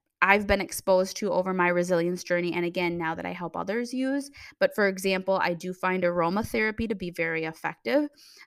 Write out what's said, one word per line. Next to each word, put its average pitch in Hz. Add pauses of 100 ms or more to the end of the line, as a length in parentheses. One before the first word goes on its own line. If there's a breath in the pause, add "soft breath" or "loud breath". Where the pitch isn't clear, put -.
(220)
I've 196
been 202
exposed 185
to 202
over 185
my 175
resilience 175
journey, 175
and 175
again, 175
now 165
that 170
I 180
help 180
others 214
use. 269 (280 loud breath)
But 190
for 202
example, 190
I 170
do 180
find 185
aromatherapy 202
to 226
be 185
very 165
effective. 226 (380 loud breath)